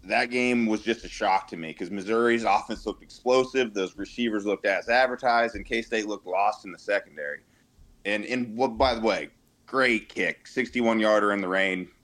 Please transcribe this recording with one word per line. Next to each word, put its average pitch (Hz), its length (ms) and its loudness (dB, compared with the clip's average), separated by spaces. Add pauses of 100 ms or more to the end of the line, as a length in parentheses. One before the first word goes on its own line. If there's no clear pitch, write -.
That 117 260 0
game 123 340 2
was 107 160 2
just 110 240 -2
a 107 60 -12
shock - 380 0
to 90 100 -12
me 80 160 -8
'cause 90 160 -8
Missouri's 113 540 0
offense 104 420 0
looked 104 160 -8
explosive. 127 720 0
Those 95 240 -4
receivers 107 480 -4
looked 101 180 -2
as 98 240 0
advertised, 120 680 2
and 98 100 -10
K-State 113 400 -2
looked 101 200 -8
lost 98 380 0
in 95 80 -12
the 82 60 -16
secondary. 73 640 -6 (640)
And, 104 180 -2
and 120 320 -6
what, 117 220 0
by 131 160 4
the 113 80 -6
way, 92 260 0 (380)
great 123 420 0
kick, - 380 -4
sixty-one 117 540 0
yarder 107 320 4
in 101 100 0
the 92 60 -4
rain. 92 380 0 (180)